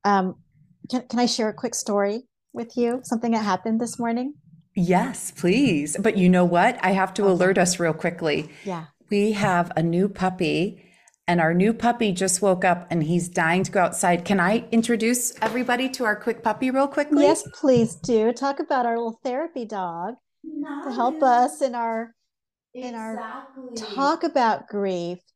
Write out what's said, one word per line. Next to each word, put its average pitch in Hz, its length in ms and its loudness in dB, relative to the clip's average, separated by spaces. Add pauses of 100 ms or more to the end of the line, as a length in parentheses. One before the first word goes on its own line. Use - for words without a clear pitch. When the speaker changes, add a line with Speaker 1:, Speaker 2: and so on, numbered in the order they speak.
Speaker 1:
Um, 190 320 0 (560)
can, 254 160 -6
can 233 120 -4
I 240 80 2
share 226 200 -2
a 214 60 -4
quick 226 220 -8
story 202 480 -2 (280)
with 233 240 -12
you? 240 280 0
Something 233 280 -4
that 220 120 0
happened 214 360 -2
this 233 200 -6
morning? 240 340 -4 (420)
Speaker 2:
Yes, 185 560 0
please. 175 680 0
But 214 180 0
you 180 120 6
know 180 160 6
what? 175 360 2
I 190 100 2
have 190 240 0
to 208 80 0
Speaker 1:
Okay. 196 80 6
Speaker 2:
alert 180 260 4
us 180 220 2
real 165 140 2
quickly. 160 560 -2 (140)
Speaker 1:
Yeah. 170 220 -8 (240)
Speaker 2:
We 208 240 2
have 185 420 0
a 165 80 0
new 175 240 2
puppy, 185 760 -2 (420)
and 170 140 2
our 160 120 2
new 196 200 4
puppy 233 400 0
just 185 280 -2
woke 190 220 2
up 175 260 0
and 170 140 0
he's 170 240 0
dying 175 360 2
to 190 80 -4
go 196 100 2
outside. 175 440 2
Can 202 140 2
I 202 320 2
introduce 226 680 0
everybody 240 480 -2
to 262 160 -4
our 208 100 2
quick 226 280 -6
puppy 233 280 0
real 269 160 2
quickly? 294 360 2
Speaker 1:
Yes, 302 200 4 (160)
please 240 360 4
do. 226 360 2
Talk 277 300 -4
about 277 240 0
our 233 100 -2
little 233 280 -6
therapy 269 420 -6
dog 185 480 -8 (720)
to 269 80 -6
help 247 260 -2
Speaker 2:
Nalu. 302 40 2 (200)
Speaker 1:
us - 180 -2
in 247 140 -2
our, 226 400 -4 (580)
in 247 220 -10
our 220 200 -8
Speaker 2:
Exactly. 240 800 -12
Speaker 1:
talk 294 280 0
about 247 460 0
grief. 180 500 -4 (160)